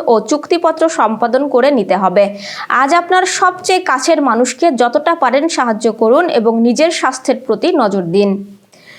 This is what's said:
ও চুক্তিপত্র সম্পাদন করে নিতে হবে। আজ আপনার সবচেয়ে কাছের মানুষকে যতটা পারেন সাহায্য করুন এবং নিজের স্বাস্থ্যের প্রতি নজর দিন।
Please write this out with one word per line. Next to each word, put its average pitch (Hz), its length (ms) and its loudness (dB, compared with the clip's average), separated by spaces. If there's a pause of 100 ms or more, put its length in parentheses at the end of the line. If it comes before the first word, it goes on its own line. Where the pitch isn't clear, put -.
ও 226 140 4
চুক্তিপত্র 320 680 0
সম্পাদন 247 600 -2
করে 262 220 2
নিতে 208 260 0
হবে। 196 400 2 (320)
আজ 269 260 2
আপনার 359 320 2
সবচেয়ে 370 540 0
কাছের 302 420 0
মানুষকে 254 480 0
যতটা 254 440 0
পারেন 285 340 0
সাহায্য 233 440 -2
করুন 240 360 2
এবং 226 320 0
নিজের 247 300 2
স্বাস্থ্যের 269 460 -2 (100)
প্রতি 226 300 -2
নজর 202 260 0
দিন। 196 420 0 (540)